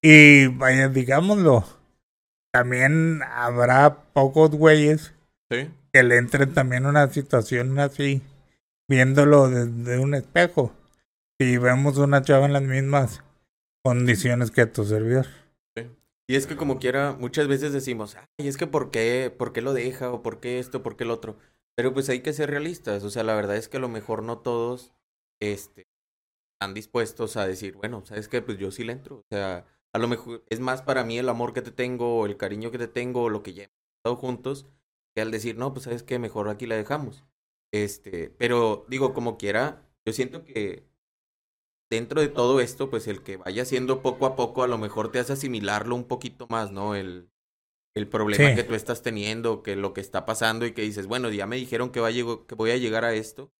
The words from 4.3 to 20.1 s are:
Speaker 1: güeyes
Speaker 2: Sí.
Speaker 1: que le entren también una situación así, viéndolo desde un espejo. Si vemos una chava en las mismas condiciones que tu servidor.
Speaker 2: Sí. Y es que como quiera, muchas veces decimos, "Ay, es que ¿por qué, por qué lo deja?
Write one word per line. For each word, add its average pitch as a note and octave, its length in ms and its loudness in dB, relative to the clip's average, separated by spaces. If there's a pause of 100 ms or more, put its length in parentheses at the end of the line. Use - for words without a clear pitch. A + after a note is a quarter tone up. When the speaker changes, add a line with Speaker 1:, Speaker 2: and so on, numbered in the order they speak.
Speaker 1:
güeyes D3+ 640 4 (360)
Speaker 2:
Sí. C3 200 -4 (220)
Speaker 1:
que C3 100 10
le A#2+ 160 6
entren C3+ 340 2
también B2+ 340 0
una C#3+ 220 6
situación C3 680 -2
así, C#3 440 0 (680)
viéndolo C3+ 600 8
desde A#2+ 520 -2
un C#3 140 0
espejo. D3+ 580 0 (680)
Si B2 200 2
vemos C3+ 400 2
una C#3+ 240 4
chava C#3 240 4
en C#3+ 60 2
las C#3 100 2
mismas C3+ 600 0 (640)
condiciones B2 680 0
que A#2+ 160 4
tu A2 180 -4
servidor. A2+ 420 0 (500)
Speaker 2:
Sí. A#2 120 -14 (400)
Y B2+ 80 -2
es C#3 120 -2
que D3+ 80 -10
como C#3 240 -4
quiera, C3+ 320 -2
muchas B2+ 340 -2
veces C#3 260 -2
decimos, B2 440 -8
"Ay, C#3+ 320 -12
es C#3 80 -8
que E3+ 100 -6
¿por C#3+ 240 -4
qué, A#2+ 460 -2
por A#2+ 160 -8
qué A#2 100 -6
lo C3 120 -4
deja? B2+ 380 -6